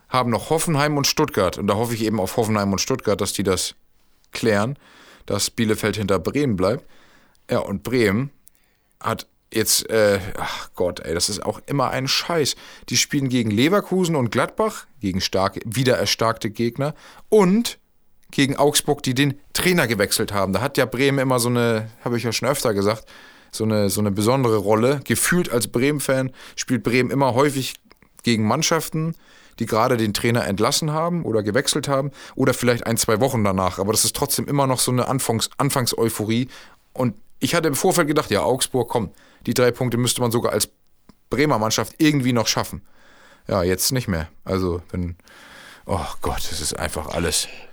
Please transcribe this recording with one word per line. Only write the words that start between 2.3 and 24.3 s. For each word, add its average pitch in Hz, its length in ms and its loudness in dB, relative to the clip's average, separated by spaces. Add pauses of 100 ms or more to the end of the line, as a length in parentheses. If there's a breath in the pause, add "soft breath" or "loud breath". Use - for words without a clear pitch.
Hoffenheim 104 340 0
und 95 80 -2
Stuttgart, 113 400 -2
dass 98 140 -2
die 101 100 -4
das 92 320 -2 (560)
klären, 113 460 0 (480 soft breath)
dass 101 240 -4
Bielefeld 107 480 -2
hinter 98 220 0
Bremen 117 360 -2
bleibt. 95 280 0 (640 soft breath)
Ja, 120 100 0
und 98 240 -6
Bremen 117 480 0 (680)
hat - 280 -6 (260)
jetzt, - 360 0
äh, 104 300 4 (180)
ach - 380 -8
Gott, 90 260 -2
ey, 80 120 -6
das 87 160 -2
ist 104 160 -6
auch - 220 -4
immer 139 240 0
ein 131 160 -2
Scheiß. - 480 0 (340 loud breath)
Die 120 80 0
spielen 139 320 0
gegen 120 220 2
Leverkusen 170 640 2
und 123 160 0
Gladbach, 175 540 -2 (140)
gegen 95 220 -2
starke, - 440 0
wieder 120 320 2
erstarkte 110 520 0
Gegner, 120 460 -2 (340 loud breath)
und 214 480 4 (540)
gegen 139 240 2
Augsburg, 147 480 2
die 131 100 0
den 139 260 0 (140)
Trainer 170 340 2
gewechselt 101 460 0
haben. 98 200 0
Da 95 80 0
hat 139 160 -2
ja 131 80 4
Bremen 135 340 0
immer 131 200 2
so 117 100 0
eine, 117 400 0 (140)
habe 120 140 -2
ich 117 60 -4
ja 117 80 -2
schon 117 160 -2
öfter 123 260 0
gesagt, 101 320 0 (460 loud breath)
so - 120 -6
eine, 107 280 2
so 107 100 -2
eine 104 80 0
besondere 110 480 2